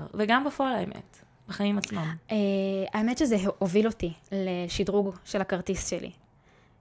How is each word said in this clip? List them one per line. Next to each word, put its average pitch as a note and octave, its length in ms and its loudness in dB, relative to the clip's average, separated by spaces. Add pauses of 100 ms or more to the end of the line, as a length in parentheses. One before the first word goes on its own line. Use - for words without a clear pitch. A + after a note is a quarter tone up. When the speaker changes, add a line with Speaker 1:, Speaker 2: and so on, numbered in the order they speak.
(140)
Speaker 1:
וגם A3+ 300 2
בפועל, C4+ 300 0
האמת, - 440 -6 (300)
בחיים G3+ 300 0
עצמם. F3 360 -4 (160)
Speaker 2:
אה, A3 60 0 (560)
האמת A3+ 260 0
שזה B3 180 4 (220)
הוביל G3 280 4
אותי F#3+ 260 -2 (200)
לשדרוג F#3+ 840 0 (100)
של - 160 -2
הכרטיס F#3 500 -2
שלי. - 200 -6 (720)